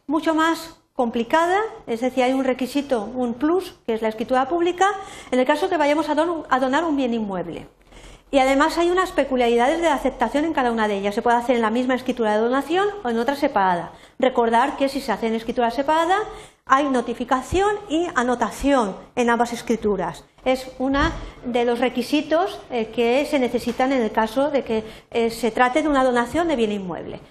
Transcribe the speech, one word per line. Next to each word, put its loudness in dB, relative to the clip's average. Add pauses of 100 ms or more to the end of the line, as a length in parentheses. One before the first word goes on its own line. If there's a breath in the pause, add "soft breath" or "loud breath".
mucho 0
más 0 (140)
complicada, 0 (260)
es -6
decir, 0
hay 2
un 0
requisito, -2
un -4
plus, 0 (100)
que -2
es -4
la 0
escritura 0
pública, 2 (440 loud breath)
en 2
el 2
caso 2
que 0
vayamos 2
a -2
don-, 0
a 2
donar 0
un 0
bien 0
inmueble. -6 (600 loud breath)
Y 2
además 4
hay 4
unas 2
peculiaridades 2
de 2
la 4
aceptación 0
en -2
cada 2
una 0
de 0
ellas. -2
Se 0
puede 4
hacer 2
en 2
la 2
misma 0
escritura 0
de 2
donación 0 (160)
o -2
en 0
otra -2
separada. 0 (260 loud breath)
Recordar 2
que 0
si -4
se -4
hace -2
en 0
escritura 0
separada, 2 (480 loud breath)
hay 4
notificación 0 (180)
y 0
anotación 0 (200)
en 2
ambas 2
escrituras. -4 (200)
Es -2 (100)
uno 0 (440 loud breath)
de 0
los 0
requisitos, 0 (100)
eh, -2
que 2
se 0
necesitan 0
en 2
el 0
caso 0
de 0
que, -2 (260 loud breath)
eh, 0
se -2
trate 2
de 0
una 4
donación 0
de 0
bien 0
inmueble. -8 (100)